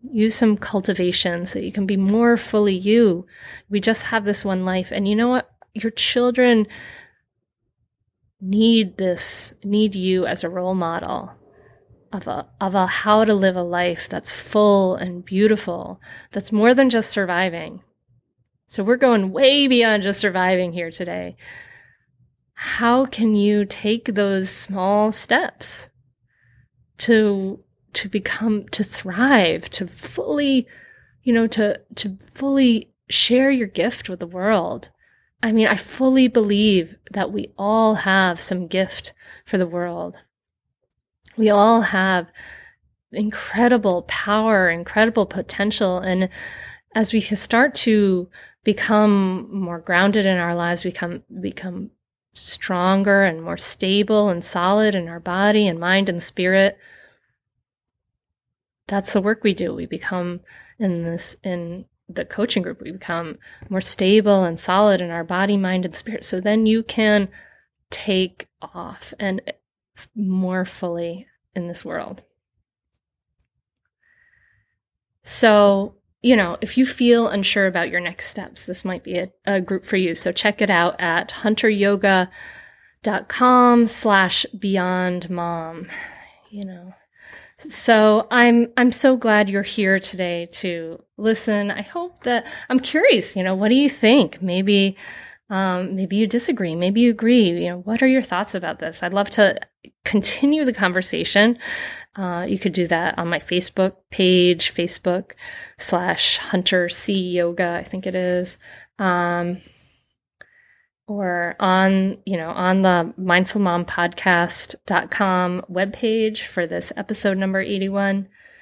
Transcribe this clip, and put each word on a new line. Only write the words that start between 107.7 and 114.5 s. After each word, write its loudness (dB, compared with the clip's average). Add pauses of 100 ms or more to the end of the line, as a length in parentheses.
I -10
think -10
it -6
is. -4 (400)
Um, -2 (1500)
or -4
on, 2
you -4
know, -6
on 2
the 4
mindful 2
mom 0
podcast 0 (140)